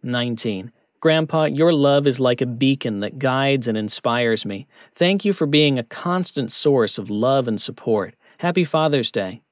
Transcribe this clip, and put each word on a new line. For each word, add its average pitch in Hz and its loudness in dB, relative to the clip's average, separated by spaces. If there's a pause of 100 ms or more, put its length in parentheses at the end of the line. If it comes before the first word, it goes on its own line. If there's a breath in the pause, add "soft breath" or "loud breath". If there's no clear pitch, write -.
Nineteen. 120 -4 (300)
Grandpa, 156 2
your 156 2
love 143 4
is 131 0
like 123 2
a 135 0
beacon 123 0
that 104 -8
guides 135 0
and 110 -2
inspires 117 -2
me. 101 -10 (280 soft breath)
Thank 190 2
you 202 0
for 165 0
being 143 4
a 123 -4
constant 175 -4
source 131 2
of 104 -8
love 120 0
and 107 -2
support. 107 -2 (220 soft breath)
Happy 175 0
Father's 147 0
Day. 98 -6 (100)